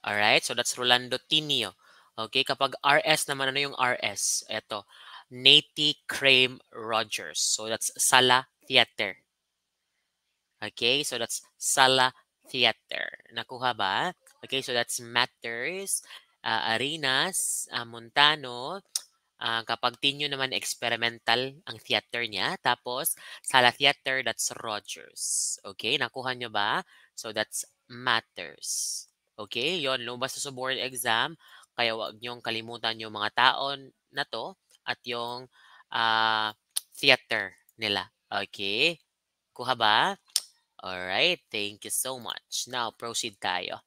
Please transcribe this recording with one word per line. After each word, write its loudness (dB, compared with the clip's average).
Alright, 4
so -4
that's -2
Rolando 2
Tinio. -2
Okay, 0
kapag 0
R 6
S 4
naman, -2
ano -2
yung -12
R 2
S? -2
Eto, -8
Nati 6
Crame 4
Rogers. -4
So -2
that's -2
Sala 6
Theater. 2
Okay, 0
so -6
that's -4
Sala 4
Theater. -2
Nakuha -4
ba? -2
Okay, -4
so -4
that's -2
Matters, -6
uh, 0
Arenas, -2
uh, -8
Montano. 0
Uh, -2
kapag -2
Tinio 0
naman, -2
experimental -2
ang -14
theater -2
niya. -4
Tapos, -2
Sala 6
Theater, 0
that's -4
Rogers. -6
Okay, -2
nakuha -4
nyo -8
ba? 0
So, -12
that's -4
Matters. -4
Okay, -4
yon, -2
lumabas -6
na -6
sa -8
board -4
exam. -2
Kaya 0
wag -10
niyong -12
kalimutan -4
yung -10
mga -2
taon 2
na -4
to -8
at -6
yung, -8
uh, 2
theater 2
nila. -2
Okay? -2
Kuha -2
ba? 4
Alright, 0
thank -8
you -8
so -6
much. -10
Now, -4
proceed -8
tayo. -4